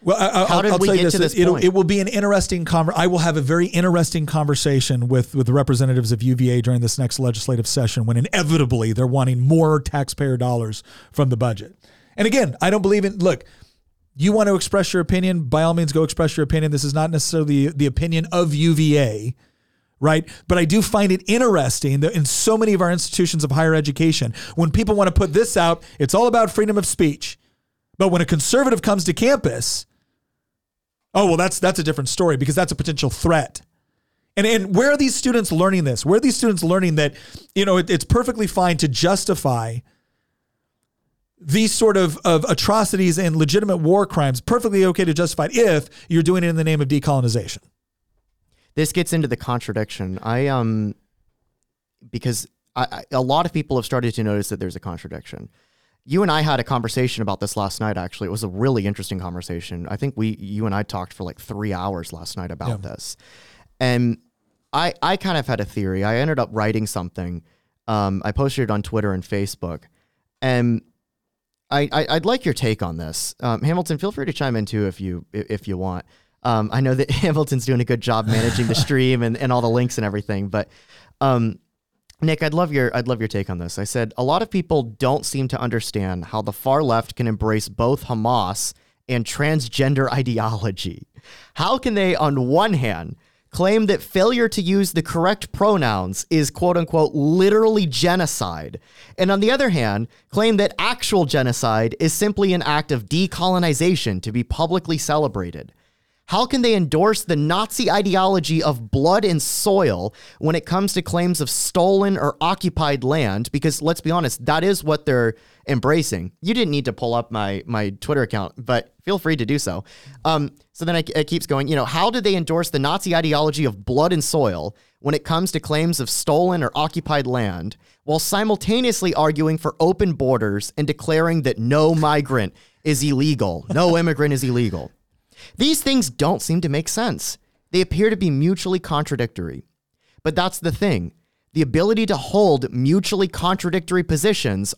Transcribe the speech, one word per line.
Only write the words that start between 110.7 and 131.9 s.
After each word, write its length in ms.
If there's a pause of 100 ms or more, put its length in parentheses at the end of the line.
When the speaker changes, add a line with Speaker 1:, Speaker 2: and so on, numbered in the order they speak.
Speaker 2:
to 100
claims 360
of 120
stolen 640
or 240
occupied 600
land?" 480
Because 280
let's 220
be 80
honest, 380
that 160
is 200
what 220
they're 300 (320)
embracing. 640 (100)
You 140
didn't 160
need 140
to 80
pull 200
up 160
my, 380
my 240
Twitter 320
account, 340
but 340 (120)
feel 160
free 160
to 100
do 140
so. 240 (400)
Um, 320 (180)
so 100
then 120
it, 160
it 160
keeps 180
going, 220
you 80
know, 100
"How 240
do 120
they 140
endorse 360
the 80
Nazi 340
ideology 520
of 200
blood 260
and 120
soil 520 (260)
when 120
it 120
comes 260
to 80
claims 400
of 100
stolen 540
or 100
occupied 540
land, 500 (260)
while 140
simultaneously 960
arguing 460
for 200
open 340
borders 640
and 120
declaring 560
that 160
no 340